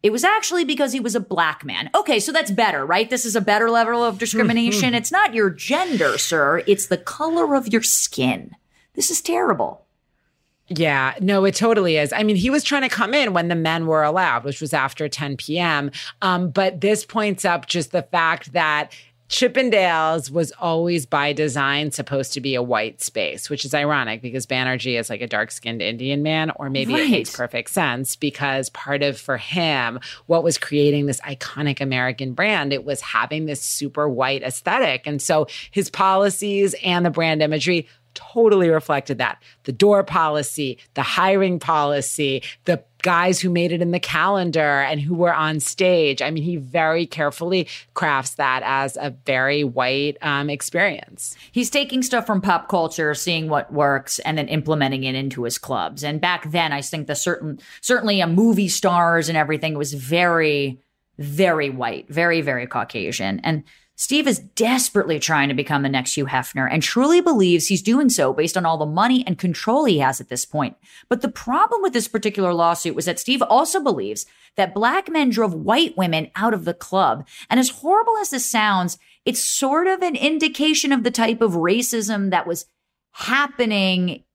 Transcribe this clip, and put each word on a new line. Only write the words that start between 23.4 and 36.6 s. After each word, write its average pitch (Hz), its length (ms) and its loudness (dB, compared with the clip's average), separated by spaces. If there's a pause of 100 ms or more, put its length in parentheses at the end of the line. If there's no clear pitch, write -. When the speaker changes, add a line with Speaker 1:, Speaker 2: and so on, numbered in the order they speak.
Speaker 2:
which 143 140 -6
is 135 100 -6
ironic 139 480 0
because 123 240 -6
Banerjee 127 520 -2
is, 113 100 -4
like, 113 140 -6
a 120 60 -8
dark-skinned 113 540 -4
Indian 127 400 -4
man, 156 340 -2
or 139 120 -10
maybe 135 260 -2
it 311 160 2
makes 147 200 0
Speaker 1:
Right. - 60 -14
Speaker 2:
perfect 120 340 -6
sense 131 460 -2
because 135 540 -4
part 139 340 -4
of, 139 140 -2
for 131 200 -6
him, 131 640 -2 (260)
what 165 160 2
was 170 160 0
creating 147 480 2
this 135 140 -4
iconic 143 600 -6
American 127 520 -2
brand, 160 400 0
it 139 120 -4
was 139 160 -4
having 151 460 -2
this 143 160 -6
super 143 460 -2
white 131 340 -2
aesthetic. 151 640 -2
And 147 160 -4
so 156 240 2 (240)
his 196 200 -2
policies 196 840 2 (100)